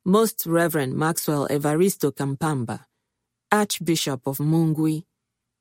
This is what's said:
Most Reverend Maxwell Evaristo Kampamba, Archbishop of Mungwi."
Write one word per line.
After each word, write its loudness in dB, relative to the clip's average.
Most 2
Reverend 0
Maxwell 0
Evaristo 2
Kampamba, -4
Archbishop -2
of -4
Mungwi." 0